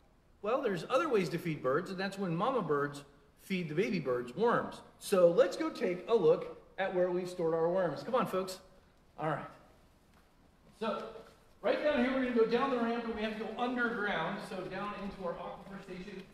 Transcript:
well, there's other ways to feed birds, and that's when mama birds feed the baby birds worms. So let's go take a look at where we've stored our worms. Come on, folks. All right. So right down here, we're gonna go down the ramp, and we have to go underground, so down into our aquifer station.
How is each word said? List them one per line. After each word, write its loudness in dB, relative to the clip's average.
well, 0
there's -2
other 2
ways 2
to -2
feed -4
birds, 0
and -6
that's -4
when -2
mama 0
birds -2
feed -4
the -6
baby 2
birds -2
worms. 2
So 6
let's 6
go -2
take -2
a 6
look 4
at -2
where 4
we've -2
stored 0
our 2
worms. 0
Come -2
on, 2
folks. -4
All -2
right. -2
So -2
right 2
down 2
here, 2
we're 0
gonna -2
go 6
down 2
the 0
ramp, -2
and -4
we -6
have -4
to -6
go -6
underground, -2
so -8
down -6
into -8
our -4
aquifer -12
station. -12